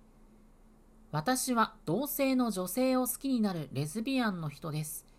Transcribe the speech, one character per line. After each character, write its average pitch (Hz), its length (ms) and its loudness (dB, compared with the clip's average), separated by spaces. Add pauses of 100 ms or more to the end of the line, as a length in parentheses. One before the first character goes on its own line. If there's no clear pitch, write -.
(1120)
私 247 420 0
は 226 300 2
同 226 240 0
性 269 260 2
の 247 160 2
女 185 160 -2
性 254 300 2
を 254 100 2
好 247 120 -4
き 277 100 -4
に 254 120 2
な 208 120 2
る 160 200 -4
レ 143 140 -2
ズ 208 160 -6
ビ 269 180 0
ア 226 100 2
ン 180 100 -4
の 160 80 -4
人 151 240 -8
で 151 100 -2
す。 - 240 -10 (120)